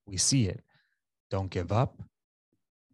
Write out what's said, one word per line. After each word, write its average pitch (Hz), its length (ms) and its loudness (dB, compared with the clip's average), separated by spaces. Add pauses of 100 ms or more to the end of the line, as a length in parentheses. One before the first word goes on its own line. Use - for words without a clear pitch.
We 95 120 -10
see 123 300 4
it. - 140 -6 (680)
Don't 95 200 -4
give 87 220 -4
up. 117 300 0 (920)